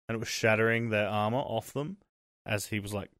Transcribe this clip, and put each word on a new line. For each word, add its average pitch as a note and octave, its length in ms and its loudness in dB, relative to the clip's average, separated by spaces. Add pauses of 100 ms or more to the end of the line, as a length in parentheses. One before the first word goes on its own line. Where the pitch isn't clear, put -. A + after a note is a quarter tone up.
and A#2 80 -2
it - 20 -6
was A2 100 -6
shattering A2+ 600 4
their G#2+ 200 2
armor G#2+ 300 2
off - 360 -4
them D#3 240 -6 (480)
as G#2 200 -2
he G#2+ 140 -2
was, G2+ 140 -6
like, F#2+ 260 -6